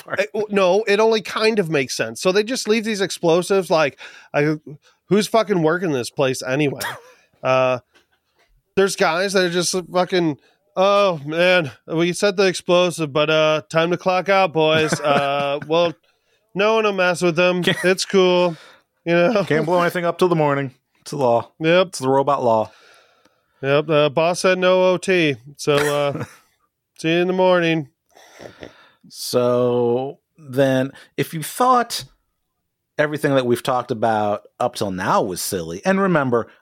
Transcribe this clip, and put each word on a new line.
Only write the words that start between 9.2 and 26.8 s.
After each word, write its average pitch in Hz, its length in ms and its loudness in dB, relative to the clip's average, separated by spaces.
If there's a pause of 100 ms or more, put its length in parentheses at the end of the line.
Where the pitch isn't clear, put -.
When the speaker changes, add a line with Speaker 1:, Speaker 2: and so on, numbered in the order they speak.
Speaker 2:
that 190 120 2
are 175 40 -2
just 175 240 -2 (180)
fucking, 175 460 0 (380)
"Oh, 196 500 2
man, 170 460 2 (160)
we 170 260 -2
set 202 240 0
the 202 80 4
explosive, 175 680 0
but, 151 180 0
uh, 156 380 2
time 165 220 0
to 170 60 0
clock 185 320 -2
out, 190 240 2
boys." 156 400 2
Speaker 1:
<laughs> 147 100 -4
Speaker 2:
Uh, 143 640 -2
well, 165 260 0 (600)
no 208 220 0
one 220 80 2
will 208 100 0
mess 180 300 0
with 170 120 2
them. 180 280 2
Speaker 1:
Can't 170 220 0
Speaker 2:
It's 185 200 0
cool. 180 500 2 (500)
You 170 80 -2
know? 175 320 2
Speaker 1:
Can't 156 200 0
blow 175 160 2
anything 175 240 -2
up 170 140 -2
till 185 80 4
the 175 80 2
morning. 139 380 0 (260)
It's - 120 -18
the 147 60 -10
law. 117 420 0
Speaker 2:
Yep. 175 280 2
Speaker 1:
It's - 120 -14
the 131 100 -2
robot 139 340 2
law. 110 260 2 (960)
Speaker 2:
Yep. 143 240 0
The 147 260 2
boss 170 280 0
said 185 180 2
no 185 320 2
O 180 60 0
T. 170 380 0 (220)
So, 147 180 0
uh, 143 500 -2 (360)
Speaker 1:
<laughs> - 380 -20